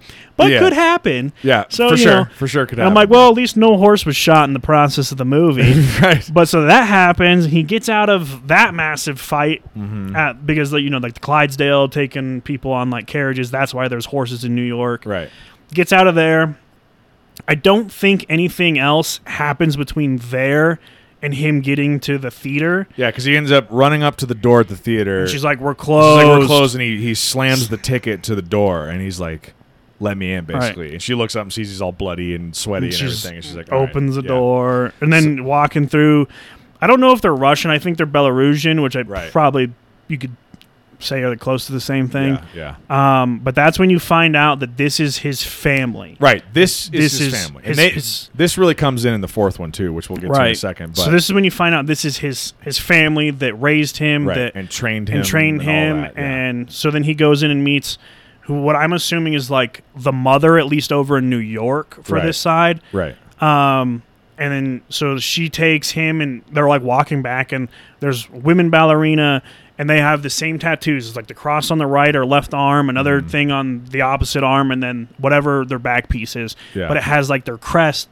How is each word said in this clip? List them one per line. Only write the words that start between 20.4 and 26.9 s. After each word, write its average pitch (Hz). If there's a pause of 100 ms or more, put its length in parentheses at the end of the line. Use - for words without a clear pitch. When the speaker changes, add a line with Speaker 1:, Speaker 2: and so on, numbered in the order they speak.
Speaker 1:
and 143
him 147
getting 143
to 143
the 135
theater. 160
Speaker 2:
Yeah, 123
'cause 123
he 143
ends 147
up 135
running 143
up 147
to 139
the 120
door 120
at 104
the 101
theater. 98
Speaker 1:
And 92
she's 143
like, 143
"We're 139
Speaker 2:
She's -
like, - (100)
"We're 151 (140)
Speaker 1:
closed." 139
Speaker 2:
closed," 139
and 127
he, 113